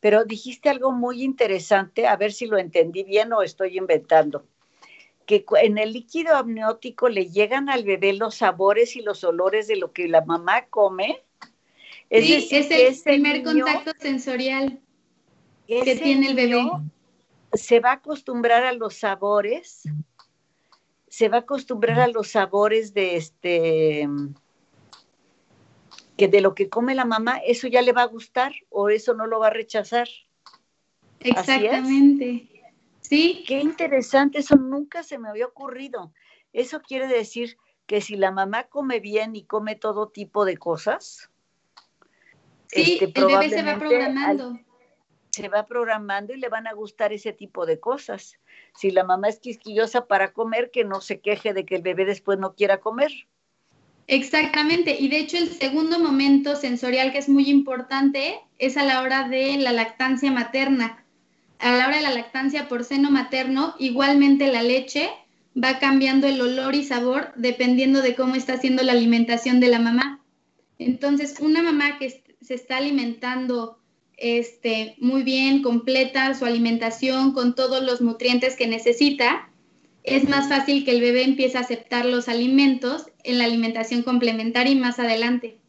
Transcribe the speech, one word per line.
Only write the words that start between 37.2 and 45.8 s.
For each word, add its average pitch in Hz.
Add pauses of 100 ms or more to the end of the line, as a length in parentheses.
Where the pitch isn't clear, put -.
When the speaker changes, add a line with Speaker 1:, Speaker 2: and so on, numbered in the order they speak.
Speaker 1:
que 208
si 208
la 190
mamá 196
come 262
bien 214
y 202
come 214
todo 214
tipo 202
de 185
cosas, - (1400)
Speaker 2:
Sí, 330
Speaker 1:
este, -
Speaker 2:
el 285
bebé 294
se 320
va -
Speaker 1:
probablemente 302
al 302
Speaker 2:
programando. 269 (680)
Speaker 1:
se 208
va 208
programando 214